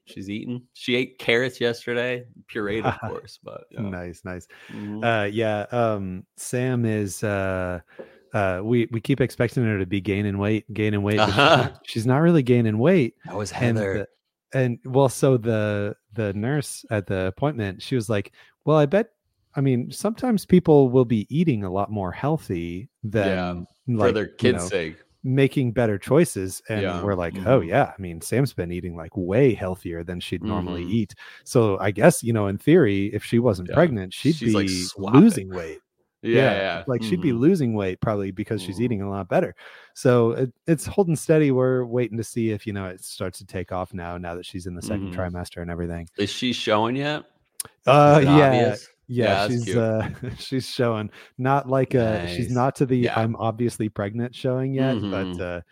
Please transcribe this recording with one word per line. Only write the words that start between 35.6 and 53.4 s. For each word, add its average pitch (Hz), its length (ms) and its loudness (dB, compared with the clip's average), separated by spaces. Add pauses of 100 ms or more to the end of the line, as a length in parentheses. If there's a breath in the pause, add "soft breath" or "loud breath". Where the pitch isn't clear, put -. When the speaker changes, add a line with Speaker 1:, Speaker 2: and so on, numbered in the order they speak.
Speaker 1:
Yeah, 113 100 0
Speaker 2:
Yeah, 120 240 4
Speaker 1:
yeah. 87 300 -2
Speaker 2:
like, 117 160 -4
she'd 135 180 -2
be 156 80 0
Speaker 1:
Mm-hmm. 120 80 0
Speaker 2:
losing 139 380 2
weight 95 260 -4
probably 101 300 -2
because 104 300 -6
she's 92 160 -10
Speaker 1:
Mm-hmm. 113 80 -2
Speaker 2:
eating 110 180 -4
a 101 60 -6
lot 98 200 -8
better. - 260 -2 (380 loud breath)
So 120 380 4
it, 123 220 -4 (120)
it's 165 200 0
holding 170 300 0
steady. 156 360 2
We're 127 340 0
waiting 117 320 -4
to 110 60 -4
see 113 260 -4
if, 104 160 -6
you 107 80 -6
know, 98 140 -6
it 90 160 -14
starts - 340 -8
to 98 80 -20
take 92 260 -8
off 92 220 -6
now, 87 240 -8
now 87 180 -8
that 90 100 -12
she's 90 200 -12
in 90 80 -8
the 85 80 -10
second 98 320 -6
Speaker 1:
Mm-hmm. 92 60 -6
Speaker 2:
trimester 87 420 -8
and 85 100 -8
everything. 85 460 -8
Speaker 1:
Is 101 140 -2
she 123 220 -4
showing 110 420 0
yet? 147 280 -4 (640 loud breath)
Speaker 2:
Uh, 147 340 8
Speaker 1:
Is 139 80 6
it 143 40 6
Speaker 2:
yeah. 147 160 8
Speaker 1:
obvious? 120 400 2 (220)
Speaker 2:
Yeah, 120 160 0
Speaker 1:
Yeah, 101 100 4
that's 104 180 0
Speaker 2:
she's, 120 120 -2
Speaker 1:
cute. 98 120 -2
Speaker 2:
uh, 110 320 0 (120)
<laughs> 120 180 -10
she's - 300 -6
showing 113 420 -2 (260 loud breath)
not 131 320 0
like, 131 260 2
uh, 110 320 0
she's 87 220 -4
Speaker 1:
Nice. 123 60 -4
Speaker 2:
not 127 220 0
to 147 100 0
the 127 100 2
Speaker 1:
Yeah. 113 220 0
Speaker 2:
"I'm 113 180 0
obviously 110 500 -2